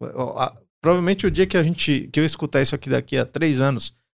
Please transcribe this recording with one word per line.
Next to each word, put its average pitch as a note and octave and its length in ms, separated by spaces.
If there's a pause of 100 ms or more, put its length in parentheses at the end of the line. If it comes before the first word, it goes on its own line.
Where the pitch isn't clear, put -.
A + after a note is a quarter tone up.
Ó, - 400
a, B2+ 120 (280)
provavelmente F3+ 460
o F3 40
dia E3+ 160
que F#3+ 100
a E3+ 60
gente, D#3 500
que D3 80
eu D#3 40
escutar D3+ 380
isso C3 120
aqui C3 140
daqui B2+ 300
a B2 80
três C#3 340
anos, C3 320 (220)